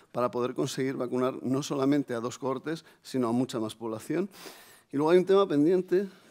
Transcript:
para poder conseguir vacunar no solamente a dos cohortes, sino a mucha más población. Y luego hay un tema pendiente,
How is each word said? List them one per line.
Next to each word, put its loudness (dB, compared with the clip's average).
para 0
poder -2
conseguir -2
vacunar -2
no -2
solamente 0
a -4
dos -8
cohortes, -6
sino -2
a 0
mucha -2
más -6
población. -6
Y -6
luego 2
hay 8
un 4
tema 6
pendiente, 2